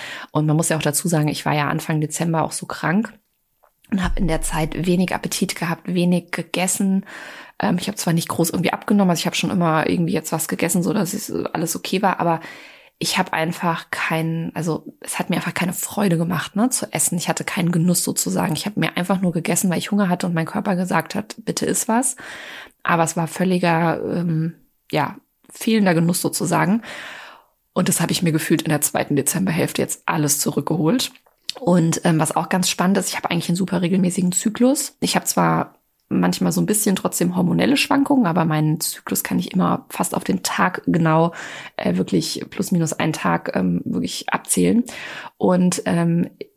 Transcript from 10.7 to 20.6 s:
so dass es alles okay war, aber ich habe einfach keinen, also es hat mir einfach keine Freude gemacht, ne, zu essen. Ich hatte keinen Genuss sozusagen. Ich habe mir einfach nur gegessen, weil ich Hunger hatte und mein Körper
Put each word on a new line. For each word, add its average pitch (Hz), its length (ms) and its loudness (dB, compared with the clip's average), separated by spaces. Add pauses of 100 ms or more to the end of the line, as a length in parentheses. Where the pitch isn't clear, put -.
so - 100 0
dass 185 200 0
es - 180 -8
alles - 440 -4
okay 185 260 -4
war, 190 200 0
aber 165 180 0 (640)
ich - 140 -2
habe 185 160 -2
einfach 170 560 -2
keinen, 165 640 -2
also 165 440 -4
es - 180 -10
hat - 140 -2
mir 175 60 2
einfach 175 180 -4
keine 180 180 -2
Freude 190 460 0
gemacht, 165 360 -2
ne, 226 140 2
zu - 240 -4
essen. 175 240 0
Ich 170 120 -4
hatte 160 140 0
keinen 175 280 0
Genuss 170 320 2
sozusagen. 180 500 -2
Ich 147 140 -4
habe 208 120 -4
mir - 160 0
einfach 180 240 0
nur 185 120 2
gegessen, 165 400 0
weil 160 80 0
ich - 100 -8
Hunger 202 180 2
hatte 180 200 0
und 170 80 -2
mein 160 100 0
Körper - 300 -2